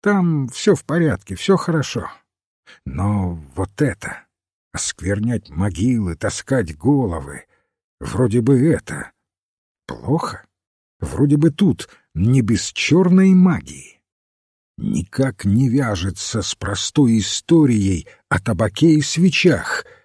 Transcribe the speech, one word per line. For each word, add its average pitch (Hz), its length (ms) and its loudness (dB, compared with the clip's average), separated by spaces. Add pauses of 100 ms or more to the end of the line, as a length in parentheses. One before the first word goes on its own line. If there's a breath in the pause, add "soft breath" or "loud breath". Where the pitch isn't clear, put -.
Там 175 460 0
всё 165 280 0
в - 100 -10
порядке, 147 500 -2
всё 190 220 2
хорошо. 151 520 -4 (760 soft breath)
Но 92 480 -2 (220)
вот - 260 -6
это — - 440 -4 (460)
осквернять 101 800 -4
могилы, 95 640 -2
таскать 95 640 -4
головы — 85 680 -2 (540)
вроде 117 420 0
бы 123 200 4
это - 500 -2 (760)
плохо. - 580 -4 (540)
Вроде 139 380 2
бы 160 120 4
тут 147 400 0 (240 soft breath)
не 120 280 2
без 110 300 -2
чёрной 185 640 4
магии. - 640 2 (800)
Никак 90 680 -4
не 113 260 2
вяжется 107 760 -4
с - 100 -8
простой 113 640 0
историей 107 920 2 (220 soft breath)
о 92 100 0
табаке 113 520 0
и 151 100 4
свечах». 160 840 0 (180 soft breath)